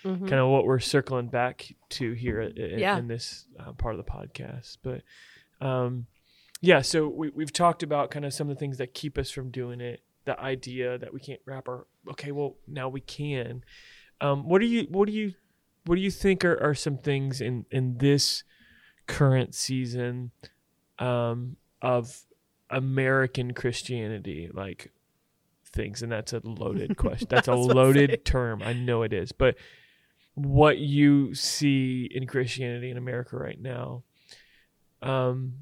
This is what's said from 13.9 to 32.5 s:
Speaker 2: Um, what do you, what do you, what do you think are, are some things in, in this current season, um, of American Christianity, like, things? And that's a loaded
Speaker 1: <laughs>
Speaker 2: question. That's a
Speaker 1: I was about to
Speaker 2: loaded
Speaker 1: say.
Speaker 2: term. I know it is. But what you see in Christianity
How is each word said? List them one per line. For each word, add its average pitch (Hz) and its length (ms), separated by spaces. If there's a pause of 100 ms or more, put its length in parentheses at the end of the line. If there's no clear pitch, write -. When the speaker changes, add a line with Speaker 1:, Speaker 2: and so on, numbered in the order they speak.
Speaker 2:
Um, 143 280
what 185 120
do 233 80
you, 233 200
what 196 200
do 208 40
you, 208 220 (520)
what 170 100
do 190 40
you 190 120
think 190 320
are, 170 180
are 147 140
some 143 220
things 135 420
in, 120 320
in 127 260
this 139 460 (640)
current 131 480
season, 123 760 (720)
um, 123 560 (240)
of 123 420 (480)
American 131 840
Christianity, 107 1040
like, 95 380 (800)
things? 110 300
And 117 100
that's 110 220
a 113 100
loaded 113 520
Speaker 1:
<laughs> - 80
Speaker 2:
question. - 260
That's - 180
a 123 40
Speaker 1:
I - 40
was 123 100
about 123 80
to 131 60
Speaker 2:
loaded 139 300
Speaker 1:
say. - 80
Speaker 2:
term. 117 440
I 117 120
know 123 280
it 110 100
is. 92 200
But 127 240 (800)
what 143 440
you 143 560
see 131 800
in 127 160
Christianity 127 640